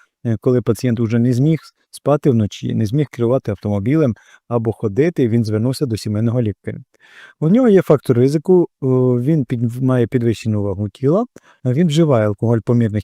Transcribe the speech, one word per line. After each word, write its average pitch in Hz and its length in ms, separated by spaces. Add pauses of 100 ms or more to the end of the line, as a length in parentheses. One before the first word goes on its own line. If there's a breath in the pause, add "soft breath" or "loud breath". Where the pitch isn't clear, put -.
(260 soft breath)
е, 113 140
коли 123 220
пацієнт 117 380
уже 117 180
не 123 140
зміг 147 260 (360)
спати 147 360
вночі, 117 440
не 113 120
зміг 135 240
керувати 120 400
автомобілем 107 640 (340 soft breath)
або 113 240
ходити, 123 560
він 117 160
звернувся 110 420
до 110 100
сімейного 113 460
лікаря. 113 360 (600 loud breath)
У 151 80
нього 247 200
є 190 140
фактор 131 340
ризику, 156 520 (140)
е, 139 40 (340)
він 143 240
під-, 120 380
має 127 240
підвищену 110 560
вагу 101 260
тіла, 165 360 (400 loud breath)
він 131 220
вживає 143 400
алкоголь 113 320
в 104 40
помірних 113 420